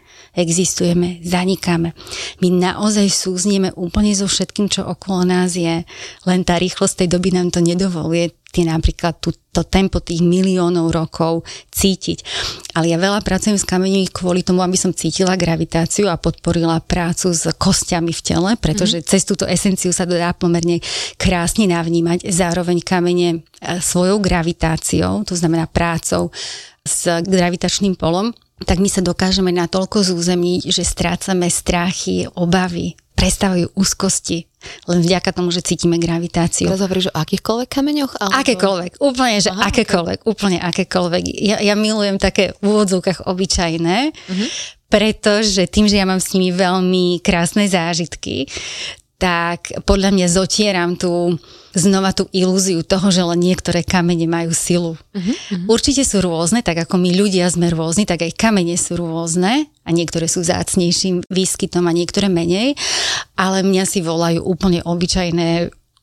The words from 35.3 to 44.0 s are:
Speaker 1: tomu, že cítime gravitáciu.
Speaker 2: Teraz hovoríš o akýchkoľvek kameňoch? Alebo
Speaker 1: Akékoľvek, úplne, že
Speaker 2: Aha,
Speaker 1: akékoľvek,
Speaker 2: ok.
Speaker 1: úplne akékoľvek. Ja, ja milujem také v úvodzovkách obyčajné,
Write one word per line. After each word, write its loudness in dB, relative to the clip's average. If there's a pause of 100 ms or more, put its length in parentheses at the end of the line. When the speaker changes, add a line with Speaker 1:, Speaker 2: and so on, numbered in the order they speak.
Speaker 1:
tomu, -2
že -2
cítime 0
gravitáciu. 0
Speaker 2:
Teraz 0
hovoríš 0
o -6
akýchkoľvek -2
kameňoch? 0
Alebo -2
Speaker 1:
Akékoľvek, 0
úplne, 2
že 2
Speaker 2:
Aha, 0
Speaker 1:
akékoľvek, 0
Speaker 2:
ok. -8
Speaker 1:
úplne 0
akékoľvek. -2 (140)
Ja, 0
ja 2
milujem 0
také 2
v -4
úvodzovkách 2
obyčajné, 0 (140)